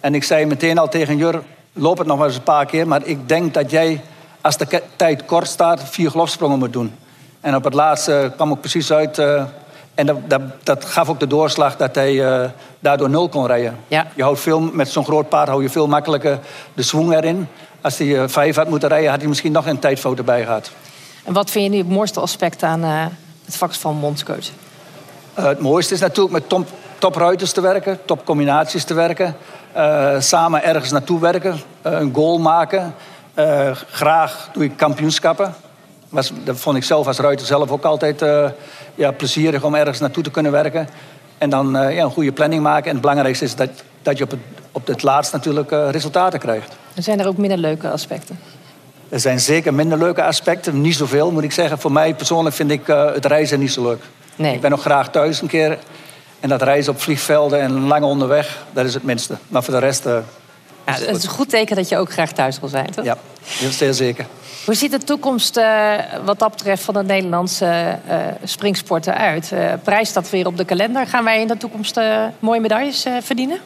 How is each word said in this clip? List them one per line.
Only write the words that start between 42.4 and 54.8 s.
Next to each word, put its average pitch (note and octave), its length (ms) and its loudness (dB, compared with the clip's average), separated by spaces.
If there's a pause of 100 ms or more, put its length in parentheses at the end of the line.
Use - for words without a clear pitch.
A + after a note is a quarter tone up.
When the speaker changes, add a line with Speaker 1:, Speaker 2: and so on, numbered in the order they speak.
Speaker 1:
maken. D3+ 220 2
En E3 80 -4
het C3 80 -2
belangrijkste C#3 440 2
is A#2 100 -4
dat, B2+ 140 0 (340)
dat C#3+ 160 0
je C#3 60 0
op A#2 60 -8
het, B2 100 -8 (320)
op B2+ 140 -8
het B2 160 -4
laatst C#3 300 2
natuurlijk, D3 380 -4
eh, D3 200 0
resultaten E3+ 480 0
krijgt. A2 380 -6 (180)
Speaker 2:
En F3+ 80 -6
zijn G3+ 180 0
er F#3+ 60 0
ook F#3+ 100 -2
minder G3 220 0
leuke D#3+ 320 -2
aspecten? - 480 -10 (680)
Speaker 1:
Er B2 120 -4
zijn B2+ 200 0
zeker D3+ 340 2
minder D#3 240 2
leuke E3+ 240 2
aspecten. D#3 580 0
Niet D#3+ 160 2
zoveel, C#3+ 340 2
moet D#3 120 0
ik D3 100 -4
zeggen. D#3 260 0
Voor D3 140 -2
mij D#3 220 4
persoonlijk D#3+ 420 0
vind D3+ 140 0
ik, D3 180 -2
eh, D3 160 4 (100)
het C3+ 100 -2
reizen D3 340 4
niet C3+ 140 0
zo B2 100 -2
leuk. A#2+ 200 -2 (340)
Speaker 2:
Nee. D3+ 180 0
Speaker 1:
Ik B2+ 60 -6
ben C#3 100 2
nog C#3+ 100 2